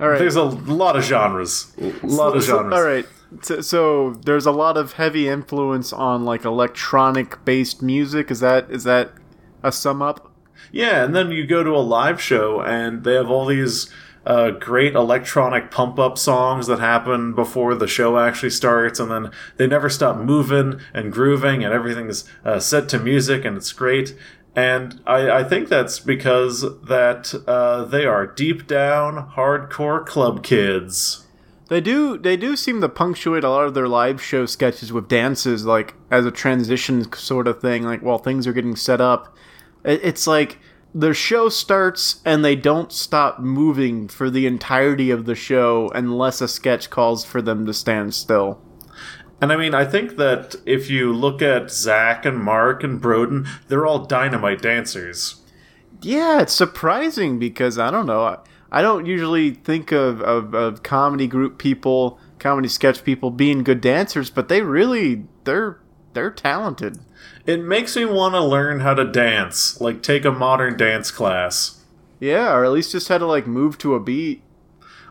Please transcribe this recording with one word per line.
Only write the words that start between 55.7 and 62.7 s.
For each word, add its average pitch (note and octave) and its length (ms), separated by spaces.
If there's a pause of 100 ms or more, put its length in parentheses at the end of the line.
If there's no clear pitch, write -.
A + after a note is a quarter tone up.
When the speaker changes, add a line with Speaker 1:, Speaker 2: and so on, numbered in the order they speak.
Speaker 1:
Yeah, D4+ 400
it's - 140
surprising F#3 840
because, A#2+ 400
I A#2 120
don't A3 160
know, A2+ 180
I, F#2+ 140 (340)
I D3+ 100
don't G3 240
usually E3 460
think D#3 400
of, C3 300
of, A2 320
of A2+ 280
comedy C#3 440
group C3 320
people, C3 600 (200)
comedy C#3 300
sketch - 360